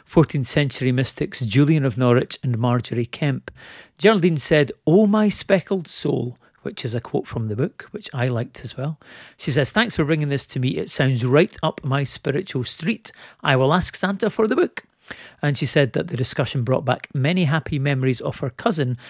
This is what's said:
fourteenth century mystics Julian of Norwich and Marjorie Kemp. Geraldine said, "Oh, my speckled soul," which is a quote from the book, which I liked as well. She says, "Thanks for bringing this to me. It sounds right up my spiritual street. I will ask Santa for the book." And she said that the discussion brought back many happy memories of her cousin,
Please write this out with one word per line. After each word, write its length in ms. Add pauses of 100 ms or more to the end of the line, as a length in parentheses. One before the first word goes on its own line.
fourteenth 440
century 420
mystics 560
Julian 380
of 120
Norwich 460
and 160
Marjorie 480
Kemp. 460 (440)
Geraldine 420
said, 340 (160)
"Oh, 180
my 220
speckled 580
soul," 500 (260)
which 220
is 100
a 60
quote 260
from 220
the 80
book, 340
which 240
I 140
liked 360
as 120
well. 220 (380)
She 140
says, 200
"Thanks 260
for 80
bringing 240
this 200
to 120
me. 100
It 200
sounds 340
right 360
up 240
my 200
spiritual 580
street. 480 (320)
I 140
will 180
ask 200
Santa 360
for 180
the 80
book." 280 (580)
And 140
she 100
said 260
that 140
the 100
discussion 460
brought 220
back 280
many 320
happy 360
memories 400
of 180
her 120
cousin, 460 (140)